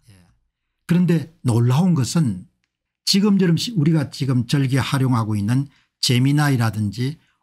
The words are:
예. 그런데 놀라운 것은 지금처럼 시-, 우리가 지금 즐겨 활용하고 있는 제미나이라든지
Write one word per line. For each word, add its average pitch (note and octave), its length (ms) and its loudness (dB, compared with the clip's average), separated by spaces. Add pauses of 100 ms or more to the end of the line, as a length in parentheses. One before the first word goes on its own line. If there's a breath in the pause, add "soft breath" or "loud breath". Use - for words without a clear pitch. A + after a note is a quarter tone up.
예. F#2 180 -20 (600)
그런데 E3+ 560 0
놀라운 B2+ 500 2
것은 B2 560 -2 (560)
지금처럼 F#3+ 540 2
시-, - 140 -8
우리가 D#3+ 360 0
지금 B2+ 380 -2
즐겨 C3+ 340 0
활용하고 B2 560 0
있는 B2 320 -2 (320 soft breath)
제미나이라든지 B2 1160 0 (240 soft breath)